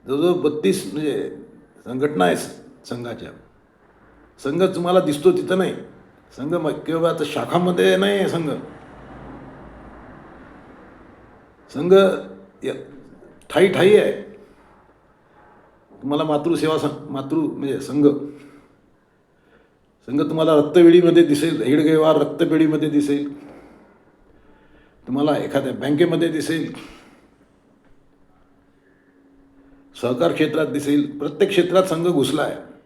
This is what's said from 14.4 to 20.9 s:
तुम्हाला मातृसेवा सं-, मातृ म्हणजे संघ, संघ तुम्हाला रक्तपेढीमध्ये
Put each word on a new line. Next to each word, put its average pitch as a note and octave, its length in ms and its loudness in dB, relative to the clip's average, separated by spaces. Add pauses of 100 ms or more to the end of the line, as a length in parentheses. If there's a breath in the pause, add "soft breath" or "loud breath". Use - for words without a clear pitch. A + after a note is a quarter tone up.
तुम्हाला D3 220 -4
मातृसेवा D#3 540 -2
सं-, C#3+ 320 -6
मातृ C3+ 260 -6
म्हणजे C3+ 440 -4
संघ, C#3+ 260 0 (2000 loud breath)
संघ C3 140 -4
तुम्हाला D#3+ 360 2
रक्तपेढीमध्ये E3+ 680 8